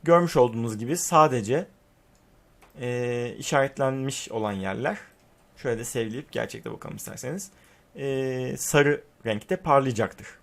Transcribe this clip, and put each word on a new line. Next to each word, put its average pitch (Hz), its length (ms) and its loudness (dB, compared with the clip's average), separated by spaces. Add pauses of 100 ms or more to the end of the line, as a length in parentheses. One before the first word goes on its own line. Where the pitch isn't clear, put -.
görmüş 170 340 6
olduğunuz 117 420 2
gibi 123 180 -4
sadece, 139 680 4 (1120)
e, 120 580 -4
işaretlenmiş 135 920 -2
olan 107 220 -2
yerler, 95 460 -4 (580)
şöyle 117 220 -4
de 117 60 -10
save'leyip 113 480 -6
gerçekte 113 400 -8
bakalım - 240 -12
isterseniz, 151 540 -10 (460)
e, 131 600 -4
sarı 143 480 4 (220)
renkte 110 300 -2
parlayacaktır. 131 720 2 (160)